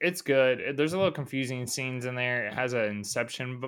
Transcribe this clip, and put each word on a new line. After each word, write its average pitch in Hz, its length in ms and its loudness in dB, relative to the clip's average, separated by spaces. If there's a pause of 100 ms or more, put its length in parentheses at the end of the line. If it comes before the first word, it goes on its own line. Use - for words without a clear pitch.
it's 180 220 0
good. 131 380 6
It, 139 160 -4
there's 156 160 2
a 180 60 -2
little 190 140 4
confusing 131 540 -4
scenes 127 400 -4
in 123 80 -4
there. 123 320 0
It 104 80 -6
has 123 200 0
an 113 100 2
Inception 117 760 -4
b-, 131 60 -6